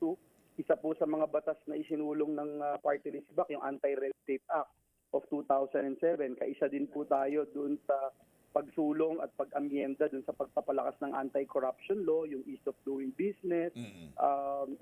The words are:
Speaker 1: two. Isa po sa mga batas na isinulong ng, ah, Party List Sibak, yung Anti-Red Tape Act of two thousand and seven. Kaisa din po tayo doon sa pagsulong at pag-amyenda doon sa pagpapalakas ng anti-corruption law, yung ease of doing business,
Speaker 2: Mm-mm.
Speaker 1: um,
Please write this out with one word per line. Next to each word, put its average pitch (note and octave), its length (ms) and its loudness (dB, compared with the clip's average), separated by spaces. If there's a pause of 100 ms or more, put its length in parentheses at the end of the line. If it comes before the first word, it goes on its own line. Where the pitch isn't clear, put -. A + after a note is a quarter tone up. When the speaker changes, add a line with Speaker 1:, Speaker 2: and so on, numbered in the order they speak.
Speaker 1:
two. E3 160 0 (400)
Isa D#3 160 4
po D#3+ 240 0
sa E3 80 2
mga D#3 240 2
batas D3+ 260 0 (140)
na D3+ 80 -4
isinulong D3+ 560 -2
ng, D3 240 -4
ah, D3 240 -2
Party C#3+ 320 0
List - 160 -12
Sibak, E3 240 2
yung - 80 -6
Anti-Red C#3 640 -2
Tape C3+ 240 0
Act D#3 240 0 (360)
of C#3+ 160 0
two C#3+ 240 -2
thousand C#3 400 4
and C3+ 80 -4
seven. D3 400 2
Kaisa C#3 320 0
din C#3 160 -2
po D3 160 -6
tayo C#3+ 480 2
doon C#3+ 320 -2
sa C3+ 320 0 (400)
pagsulong D#3 640 2
at D3 160 -6
pag-amyenda C#3+ 720 0
doon C3+ 160 -2
sa - 120 -4
pagpapalakas C#3 680 0
ng C3+ 160 -4
anti-corruption C3+ 880 0
law, D#3+ 200 4
yung C3+ 200 -6
ease C3+ 200 -12
of C3+ 200 -4
doing C3+ 280 -2
business, F3 600 0
Speaker 2:
Mm-mm. F#2+ 440 -10
Speaker 1:
um, C#3 640 0